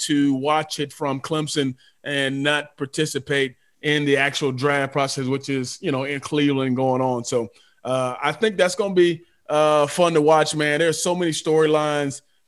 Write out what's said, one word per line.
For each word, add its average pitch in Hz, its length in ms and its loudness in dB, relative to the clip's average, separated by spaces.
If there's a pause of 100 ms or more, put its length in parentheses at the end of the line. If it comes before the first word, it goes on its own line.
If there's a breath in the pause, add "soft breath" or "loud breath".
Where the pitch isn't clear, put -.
to 143 320 2
watch 151 440 0
it 139 140 -6
from 139 280 -4
Clemson 147 540 -4 (300 soft breath)
and 139 400 -2
not 147 320 -2
participate 139 800 -4 (260)
in 151 220 0
the 139 120 4
actual 135 360 0
draft 139 400 0
process, 135 340 -2
which 131 220 -4
is, 131 320 -4
you 185 100 -4
know, 131 140 -2
in 139 160 -6
Cleveland 135 560 0
going 131 260 2
on. 123 220 -2
So, 117 240 -2 (340 soft breath)
uh, 127 400 -4
I 143 80 0
think 202 260 -2
that's 180 200 2
gonna 202 180 -2
be, 170 280 4 (260 soft breath)
uh, 151 400 4
fun 170 260 2
to 156 80 4
watch, 156 320 4
man. 151 240 0
There's 160 240 0
so 180 140 0
many 175 160 0
storylines, 151 880 0 (280)